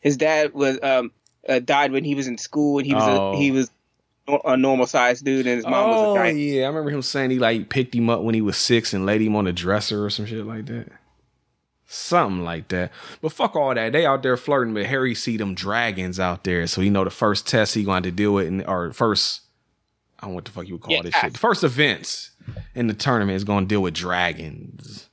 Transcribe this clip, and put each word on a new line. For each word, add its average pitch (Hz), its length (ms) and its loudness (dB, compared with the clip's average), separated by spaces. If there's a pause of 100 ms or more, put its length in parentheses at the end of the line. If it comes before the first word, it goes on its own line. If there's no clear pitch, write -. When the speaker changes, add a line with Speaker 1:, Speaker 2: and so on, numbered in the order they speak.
Speaker 1:
his 143 160 2
dad 156 360 2
was, 135 300 2
um, 131 280 2 (360)
uh, 131 120 4
died 143 320 2
when 135 120 0
he 147 120 0
was 135 120 -4
in 120 100 -6
school, 147 420 0
and 135 60 -2
he - 80 0
was 107 140 4
Speaker 2:
Oh. 98 260 2
Speaker 1:
a, - 40 -2
he 139 140 2
was 131 200 2 (560)
a 139 300 2
normal 131 300 4
sized 123 380 2
dude, 135 220 2
and 123 100 2
his 113 80 -4
mom 214 240 2
Speaker 2:
Oh, - 0 - (240)
Speaker 1:
was 196 40 4
a - 20 4
giant. 156 200 2
Speaker 2:
yeah, 143 240 0
I 131 40 0
remember 151 240 -4
him 143 100 -4
saying 131 300 -2
he, 127 80 0
like, 113 300 0
picked 127 260 -2
him 117 140 4
up 110 120 2
when 113 140 0
he 110 60 2
was 98 160 0
six 113 360 2
and 95 120 -2
laid 110 160 2
him 107 140 2
on 101 120 2
a 90 60 -2
dresser 104 520 -2
or 104 40 -4
some 104 160 -6
shit 110 200 -8
like 110 220 -10
that. 117 200 -10 (1040)
Something 101 520 0
like 85 240 -6
that. 90 240 -2 (300)
But 156 120 -4
fuck - 220 -2
all 139 180 0
that. 113 200 -2
They 160 120 2
out 135 160 2
there 127 160 2
flirting, 123 380 0
but 101 100 -2
Harry 127 300 -2
see 113 220 -4
them 98 180 -4
dragons 95 640 -4
out 90 240 -2
there, 87 240 0
so 92 140 -2
he 98 100 4
know 98 120 4
the 85 60 0
first 104 380 0
test 110 260 2
he 107 100 0
going 92 200 0
to 92 80 -4
deal 104 240 2
with, 95 120 2
and, 95 200 -4
or 87 260 -4
first, - 480 0 (760)
I - 60 -18
don't 98 60 -10
know 90 40 -8
what 87 100 -10
the - 60 -16
fuck 92 160 -12
you 90 80 -10
would 82 60 -12
call 117 120 -4
Speaker 1:
Yeah, 143 80 0
Speaker 2:
this - 140 -6
shit. 151 60 2
Speaker 1:
test. - 120 -4
Speaker 2:
The - 60 -12
first 220 240 2
events 131 680 0 (440)
in 120 120 0
the 107 60 0
tournament 104 440 0
is 98 60 -4
gonna 101 220 0
deal 101 160 0
with 90 140 -2
dragons. 85 1160 -6